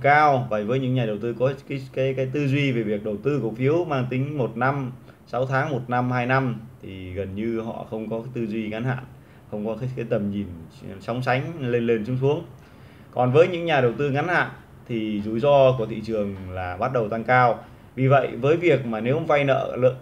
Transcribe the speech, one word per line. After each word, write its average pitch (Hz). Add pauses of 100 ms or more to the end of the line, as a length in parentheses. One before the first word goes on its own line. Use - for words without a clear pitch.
cao 143
và 107
với 117
những 127
nhà 127
đầu 107
tư 117
có 135 (140)
cái, 135 (120)
cái, 135
cái 131
tư 139
duy 139
về 117
việc 104
đầu 107
tư 135
cổ 110
phiếu 151
mang 135
tính 139
một 113
năm, 131 (360)
sáu 123
tháng, 135
một 117
năm, 123
hai 123
năm 131 (260)
thì 92
gần 95
như 113
họ 113
không 110
có 113
cái 123
tư 117
duy 107
ngắn 110
hạn, 127 (480)
không 107
có 110
cái, 127
cái 117
tầm 104
nhìn 101 (540)
sóng 123
sánh 131 (160)
lên 120
lên 113
xuống 127
xuống. 147 (640)
Còn 123
với 156
những 170
nhà 151
đầu 120
tư 143
ngắn 143
hạn 156 (380)
thì 107
rủi 110
ro 135
của 113
thị 110
trường 104 (140)
là 90
bắt 127
đầu 110
tăng 113
cao. 123 (320)
Vì 131
vậy 131 (120)
với 147
việc 160
mà 113
nếu 127
vay 156
nợ -
lượng 127